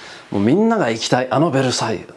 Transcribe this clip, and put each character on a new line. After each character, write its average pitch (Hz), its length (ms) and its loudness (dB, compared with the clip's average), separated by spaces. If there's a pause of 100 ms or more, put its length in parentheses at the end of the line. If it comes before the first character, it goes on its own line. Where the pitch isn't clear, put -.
(300)
も 101 100 -2
う - 20 2
み 113 140 4
ん 220 120 4
な 226 100 2
が 143 120 0
行 113 120 -2
き - 60 -6
た 127 140 2
い、 127 80 -2
あ 135 100 2
の 170 100 4
ベ 135 140 0
ル 127 80 0
サ 113 220 -2
イ 87 80 -6
ユ - 160 -18